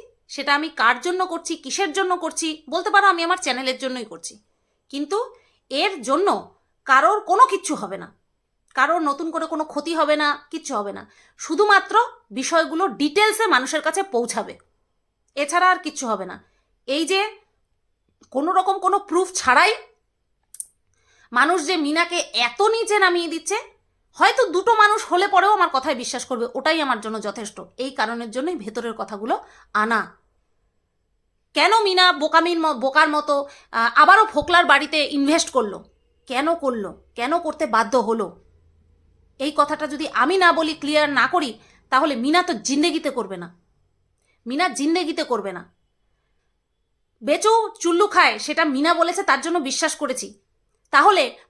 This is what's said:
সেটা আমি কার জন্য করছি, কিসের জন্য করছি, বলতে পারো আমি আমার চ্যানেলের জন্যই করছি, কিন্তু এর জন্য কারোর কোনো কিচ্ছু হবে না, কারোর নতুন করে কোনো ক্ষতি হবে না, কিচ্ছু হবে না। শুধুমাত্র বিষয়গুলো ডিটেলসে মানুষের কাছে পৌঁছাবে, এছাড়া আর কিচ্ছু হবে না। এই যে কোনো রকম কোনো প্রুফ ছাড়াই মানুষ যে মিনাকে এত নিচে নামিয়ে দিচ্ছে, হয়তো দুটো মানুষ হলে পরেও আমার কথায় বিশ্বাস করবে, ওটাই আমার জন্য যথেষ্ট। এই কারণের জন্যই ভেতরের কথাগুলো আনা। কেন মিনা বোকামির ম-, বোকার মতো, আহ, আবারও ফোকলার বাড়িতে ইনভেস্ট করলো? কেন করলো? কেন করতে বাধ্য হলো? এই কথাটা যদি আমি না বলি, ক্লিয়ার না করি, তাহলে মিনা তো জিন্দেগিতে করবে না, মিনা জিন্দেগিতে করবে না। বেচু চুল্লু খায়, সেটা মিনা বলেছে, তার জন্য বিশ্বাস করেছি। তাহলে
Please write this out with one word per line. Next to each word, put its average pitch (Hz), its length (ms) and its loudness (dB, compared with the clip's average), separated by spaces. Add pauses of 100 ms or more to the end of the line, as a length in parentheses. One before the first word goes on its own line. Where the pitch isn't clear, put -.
(280)
সেটা 285 280 -2
আমি 311 140 -2
কার 240 320 2
জন্য 359 240 -2
করছি, 339 300 -8
কিসের 311 380 -6
জন্য 370 240 0
করছি, 320 520 -6
বলতে 359 200 -2
পারো 403 180 4
আমি 339 160 2
আমার 349 140 -2
চ্যানেলের 262 400 -4
জন্যই 254 280 -6
করছি, - 380 -18 (460)
কিন্তু 339 460 -6 (340)
এর 330 320 -2
জন্য 269 540 -2 (300)
কারোর 302 340 4
কোনো 403 260 4
কিচ্ছু 381 300 -4
হবে 196 220 -10
না, 175 180 -16 (580)
কারোর 311 280 2
নতুন 311 300 -4
করে 320 140 -4
কোনো 311 200 -6
ক্ষতি 311 300 -6
হবে 302 200 2
না, 294 360 -2
কিচ্ছু 247 240 -8
হবে 202 180 -6
না। 196 160 -16 (280)
শুধুমাত্র 392 640 2 (320)
বিষয়গুলো 320 560 0
ডিটেলসে 403 600 0
মানুষের 277 340 0
কাছে 320 220 -2
পৌঁছাবে, 233 560 -6 (760)
এছাড়া 339 340 2
আর 359 80 2
কিচ্ছু 302 300 -8
হবে 196 180 -4
না। 180 180 -16 (440)
এই 302 180 -2
যে 392 380 -2 (880)
কোনো 294 200 -2
রকম 381 280 0
কোনো 392 200 2
প্রুফ 370 340 -2
ছাড়াই 320 400 4 (1600)
মানুষ 294 340 2
যে 349 120 0
মিনাকে 330 400 -2
এত 240 440 -2
নিচে 427 380 2
নামিয়ে 349 280 2
দিচ্ছে, 320 280 -6 (580)
হয়তো 440 340 2
দুটো 370 280 2
মানুষ 427 300 4
হলে 359 220 0
পরেও 392 260 4
আমার 370 200 2
কথায় 269 220 0
বিশ্বাস 240 300 -8
করবে, 233 280 -4
ওটাই 311 280 0
আমার 247 200 -2
জন্য 214 200 -8
যথেষ্ট। 208 400 -10 (160)
এই 262 140 -6
কারণের 233 400 -6
জন্যই 285 240 -4
ভেতরের 226 380 -8
কথাগুলো 220 500 -6 (300)
আনা। 214 420 -2 (1400)
কেন 381 300 4
মিনা 370 300 4
বোকামির 330 460 0
ম-, 311 140 0
বোকার 269 360 2
মতো, 294 380 -2 (240)
আহ, 233 280 0
আবারও 392 260 10
ফোকলার 339 400 2
বাড়িতে 294 460 2
ইনভেস্ট 294 380 0
করলো? 208 340 -2 (440)
কেন 294 280 -2
করলো? 240 480 -6 (120)
কেন 269 240 -2
করতে 311 260 -4
বাধ্য 226 320 0
হলো? 214 460 -2 (960)
এই 285 160 -4
কথাটা 302 320 -2
যদি 285 220 -8
আমি 277 280 0
না 349 160 4
বলি, 311 200 -2
ক্লিয়ার 302 360 0
না 262 180 0
করি, 294 320 -2 (300)
তাহলে 277 260 2
মিনা 294 280 0
তো 349 100 -2
জিন্দেগিতে 294 560 -2
করবে 196 280 -8
না, 175 220 -16 (880)
মিনা 302 220 0
জিন্দেগিতে 320 540 -2
করবে 208 280 -4
না। - 220 -14 (1500)
বেচু 415 460 2 (100)
চুল্লু 349 280 2
খায়, 285 320 2
সেটা 302 260 -2
মিনা 294 280 0
বলেছে, 339 300 0
তার 269 180 0
জন্য 330 180 -2
বিশ্বাস 294 360 -4
করেছি। - 440 -8 (520)
তাহলে 294 460 4 (120)